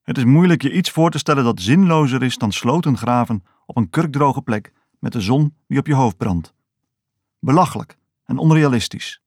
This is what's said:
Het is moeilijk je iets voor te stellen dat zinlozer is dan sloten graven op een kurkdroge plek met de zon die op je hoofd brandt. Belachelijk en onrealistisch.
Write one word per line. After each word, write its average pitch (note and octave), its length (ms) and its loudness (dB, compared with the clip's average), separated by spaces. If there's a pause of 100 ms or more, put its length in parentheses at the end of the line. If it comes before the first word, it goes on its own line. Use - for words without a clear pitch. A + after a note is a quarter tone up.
Het - 160 -6
is B2+ 60 -2
moeilijk D3+ 380 4
je C3 120 -4
iets F#3 180 -2
voor D#3+ 200 2
te D3+ 60 -8
stellen C#3 260 0
dat A2+ 180 0
zinlozer D3 600 2
is B2 140 -2
dan G#2+ 140 -2
sloten C#3 460 0
graven A#2 480 -2 (200)
op - 120 -8
een G#2+ 120 -2
kurkdroge C#3+ 520 -2
plek - 320 -6 (260)
met - 120 -8
de - 100 -6
zon C#3 340 0 (120)
die C3+ 120 -2
op C#3 80 -6
je D3+ 60 0
hoofd B2+ 240 0
brandt. F2 360 -4 (880)
Belachelijk C#3 580 -2 (260)
en B2 140 -6
onrealistisch. D3+ 880 0